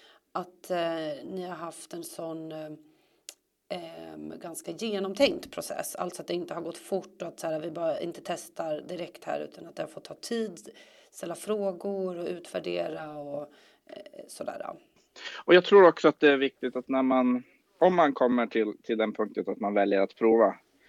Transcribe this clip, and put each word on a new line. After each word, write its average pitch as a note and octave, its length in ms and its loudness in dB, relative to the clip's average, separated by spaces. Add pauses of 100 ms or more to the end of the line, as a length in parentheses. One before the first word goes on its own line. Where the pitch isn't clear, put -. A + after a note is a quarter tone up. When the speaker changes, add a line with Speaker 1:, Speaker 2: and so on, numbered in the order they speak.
(320)
Speaker 1:
att, - 400 -10
eh, E3 540 -2
ni F#3 220 -8
har F3+ 80 -10
haft E3 380 -12
en E3+ 100 -10
sån, D#3+ 480 -10
eh, D#3 160 -10 (1000)
ehm, D#3+ 720 -10
ganska E3+ 300 -10
genomtänkt G3 800 0
process. - 440 -6
Alltså - 260 -6
att - 60 -12
det F3 60 -4
inte F3 200 -4
har E3 80 -6
gått E3 160 -8
fort - 440 -6
och F3 60 -6
att D#3+ 120 -14
så E3+ 80 -6
här, D#3 120 -2
vi D#3+ 120 -6
bara D#3+ 280 -2
inte E3+ 240 -8
testar E3 580 -6
direkt F3 420 -12
här, D3 160 -4
utan - 280 -12
att - 80 -20
det D#3+ 80 -6
har D#3 40 -6
fått - 180 -18
ta - 80 -14
tid, A3 560 -6 (420)
ställa E3+ 240 -10
frågor G3 840 -4
och E3+ 80 -6
utvärdera D#3 880 -6
och, C#3+ 240 -8 (460)
eh, - 400 -18
sådär. - 380 -10 (800)
Speaker 2:
Och - 100 8
jag F3+ 100 8
tror G3 220 10
också D#3+ 200 4
att - 120 4
det D3+ 100 8
är C#3 80 6
viktigt C3 380 -2
att B2+ 140 -6
när C3 140 2
man, B2+ 400 2 (360)
om F3+ 160 6
man D#3 180 6
kommer B2 340 2
till, G#2+ 260 0 (100)
till A2+ 140 -2
den G#2+ 160 2
punkten G#2 340 -2
att - 120 -6
man G#2 140 -2
väljer G2+ 280 4
att F#2+ 140 -2
prova, A2+ 400 6 (340)